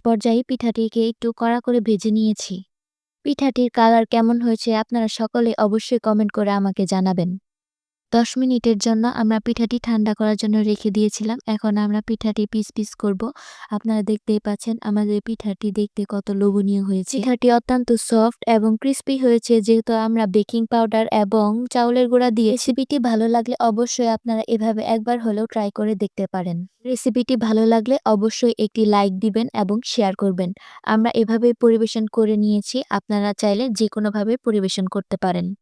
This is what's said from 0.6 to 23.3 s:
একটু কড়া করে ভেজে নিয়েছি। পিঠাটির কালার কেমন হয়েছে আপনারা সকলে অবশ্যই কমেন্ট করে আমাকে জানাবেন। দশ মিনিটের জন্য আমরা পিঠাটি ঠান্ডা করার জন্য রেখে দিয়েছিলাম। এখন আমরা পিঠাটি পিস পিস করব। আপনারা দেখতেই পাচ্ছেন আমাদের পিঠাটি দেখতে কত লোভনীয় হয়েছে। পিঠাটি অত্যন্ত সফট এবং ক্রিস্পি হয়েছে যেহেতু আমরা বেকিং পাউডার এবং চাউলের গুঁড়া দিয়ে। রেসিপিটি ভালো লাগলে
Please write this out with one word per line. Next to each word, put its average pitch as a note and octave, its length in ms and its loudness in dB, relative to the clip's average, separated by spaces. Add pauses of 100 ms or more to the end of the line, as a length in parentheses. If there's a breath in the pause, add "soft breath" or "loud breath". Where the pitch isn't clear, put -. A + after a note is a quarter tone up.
একটু A#3 200 -6 (100)
কড়া A#3 240 0
করে A#3+ 180 0
ভেজে G#3+ 320 0
নিয়েছি। G#3+ 440 -2 (720)
পিঠাটির C4+ 460 0
কালার A3+ 340 4
কেমন A#3 360 2
হয়েছে A#3 340 -2
আপনারা A3+ 320 -2 (120)
সকলে A#3 320 0 (140)
অবশ্যই A3 380 -2
কমেন্ট G#3+ 280 2
করে G3+ 200 -2
আমাকে G3 340 0
জানাবেন। F#3 460 0 (800)
দশ A#3 240 2
মিনিটের B3 400 2
জন্য A3+ 260 0 (120)
আমরা A3 240 0
পিঠাটি A#3 400 -2
ঠান্ডা A3 340 0
করার G#3+ 240 0
জন্য G#3+ 180 0 (140)
রেখে G#3 220 -2
দিয়েছিলাম। G#3+ 460 0 (100)
এখন G#3+ 300 -2
আমরা G#3 240 0
পিঠাটি A3 500 -2
পিস G#3+ 220 -2
পিস G#3 160 -6 (120)
করব। G3 200 -2 (500 loud breath)
আপনারা G#3+ 320 -2
দেখতেই G#3+ 360 -2
পাচ্ছেন A3 360 -4 (140)
আমাদের G#3 320 0
পিঠাটি G#3+ 500 -6
দেখতে G#3 380 -4
কত G3+ 180 -6 (120)
লোভনীয় G3+ 440 2
হয়েছে। F#3+ 340 -4
পিঠাটি B3 340 0
অত্যন্ত B3 380 0 (180)
সফট A3+ 400 2
এবং A3 240 4 (100)
ক্রিস্পি C4+ 360 -2
হয়েছে A#3 440 2
যেহেতু A3+ 300 2 (140)
আমরা A3+ 220 0
বেকিং G#3 420 0
পাউডার A3+ 360 2 (160)
এবং G#3 260 2 (240)
চাউলের B3 360 2
গুঁড়া B3 240 2
দিয়ে। A3 200 2
রেসিপিটি C4 480 -2
ভালো A3+ 280 0
লাগলে A#3 340 0